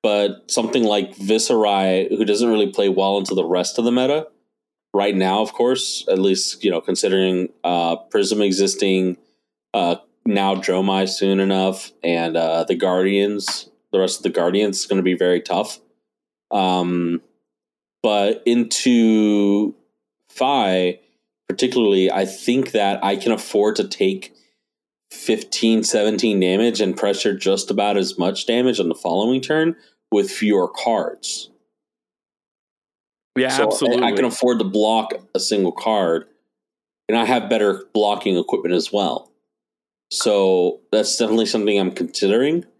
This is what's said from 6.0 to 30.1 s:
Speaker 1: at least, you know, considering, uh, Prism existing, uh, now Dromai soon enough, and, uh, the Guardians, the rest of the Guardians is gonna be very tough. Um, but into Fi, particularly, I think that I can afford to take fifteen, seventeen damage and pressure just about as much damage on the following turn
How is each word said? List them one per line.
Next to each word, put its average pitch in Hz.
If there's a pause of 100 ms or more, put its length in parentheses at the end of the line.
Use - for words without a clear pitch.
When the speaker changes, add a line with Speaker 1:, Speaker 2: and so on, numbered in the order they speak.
Speaker 1:
at 95
least, 95
you 104
know, 85
considering, 92 (140)
uh, 85
Prism 104
existing, 95 (560)
uh, 101 (300)
now 98
Dromai 95
soon 98
enough, 95 (120)
and, 85
uh, 82
the 92
Guardians, 98 (240)
the 98
rest 92
of -
the 98
Guardians 95
is -
gonna 95
be 90
very 90
tough. - (720)
Um, 87 (840)
but 104
into 110 (560)
Fi, 95 (480)
particularly, 101
I 95
think 123
that 101
I 98
can 113
afford 107
to 101
take 95 (800)
fifteen, 110
seventeen 107
damage 98
and 95
pressure 101
just 98
about 101
as 95
much 92
damage 123
on 85
the 82
following 107
turn 160 (360)